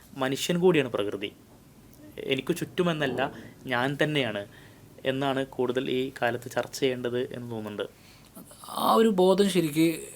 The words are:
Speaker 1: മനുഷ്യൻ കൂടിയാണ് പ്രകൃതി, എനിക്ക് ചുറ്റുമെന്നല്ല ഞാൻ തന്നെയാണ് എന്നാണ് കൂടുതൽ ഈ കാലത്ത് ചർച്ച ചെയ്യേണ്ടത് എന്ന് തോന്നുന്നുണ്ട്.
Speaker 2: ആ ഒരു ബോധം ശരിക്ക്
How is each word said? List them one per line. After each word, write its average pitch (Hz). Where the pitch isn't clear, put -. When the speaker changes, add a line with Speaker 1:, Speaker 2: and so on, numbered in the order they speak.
Speaker 1:
മനുഷ്യൻ 135
കൂടിയാണ് 160
പ്രകൃതി, 101
എനിക്ക് 135
ചുറ്റുമെന്നല്ല 151
ഞാൻ 131
തന്നെയാണ് 123
എന്നാണ് 135
കൂടുതൽ 131
ഈ 131
കാലത്ത് 120
ചർച്ച -
ചെയ്യേണ്ടത് 123
എന്ന് 120
തോന്നുന്നുണ്ട്. 107
Speaker 2:
ആ -
ഒരു 220
ബോധം 190
ശരിക്ക് 160